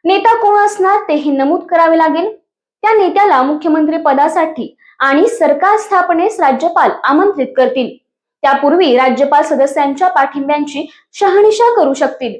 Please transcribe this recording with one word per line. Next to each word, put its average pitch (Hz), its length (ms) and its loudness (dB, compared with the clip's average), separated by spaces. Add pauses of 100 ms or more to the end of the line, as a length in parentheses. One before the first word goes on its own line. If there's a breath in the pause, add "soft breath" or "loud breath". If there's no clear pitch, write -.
नेता 403 320 2
कोण 415 280 2
असणार 415 440 0
तेही 294 220 -2
नमूद 277 300 0
करावे 330 380 2
लागेल. 320 300 0 (540)
त्या 427 120 2
नेत्याला 370 480 2
मुख्यमंत्री 302 540 0
पदासाठी 320 800 -2 (220 soft breath)
आणि 277 300 2
सरकार 359 480 0
स्थापनेस 370 640 -2
राज्यपाल 311 500 0 (140)
आमंत्रित 302 420 0 (100)
करतील. 262 400 -2 (460)
त्यापूर्वी 285 540 2
राज्यपाल 269 460 2
सदस्यांच्या 285 680 -2
पाठिंब्यांची 285 800 -4 (220 loud breath)
शहानिशा 427 640 2
करू 285 200 2
शकतील. 269 460 -4